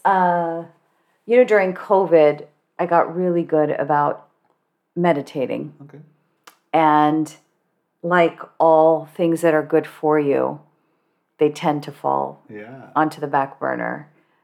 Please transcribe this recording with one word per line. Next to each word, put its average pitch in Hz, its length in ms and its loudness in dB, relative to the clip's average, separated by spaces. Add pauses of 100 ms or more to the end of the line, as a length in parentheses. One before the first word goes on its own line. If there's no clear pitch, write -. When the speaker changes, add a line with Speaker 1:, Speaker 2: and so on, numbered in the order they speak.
Speaker 1:
Uh, 175 580 0 (600)
you 233 120 2
know, 254 60 8
during 196 300 2
covid, 165 720 2 (340)
I 180 60 -2
got 170 300 0
really 175 280 -2
good 151 280 0
about 147 560 -2 (680)
meditating. 147 760 -4 (100)
Speaker 2:
Okay. 143 160 -20 (720)
Speaker 1:
And 151 640 2 (680)
like 170 380 0 (200)
all 160 460 4
things 165 360 -2
that 165 120 2
are 151 100 2
good 156 240 0
for 151 320 -2
you, 139 400 -2 (800)
they 151 120 2
tend 147 340 -4
to - 80 -14
fall - 580 -6
Speaker 2:
Yeah. 113 460 -18
Speaker 1:
onto 151 260 -2
the 151 60 -8
back 139 320 -4
burner. 131 500 -8 (340)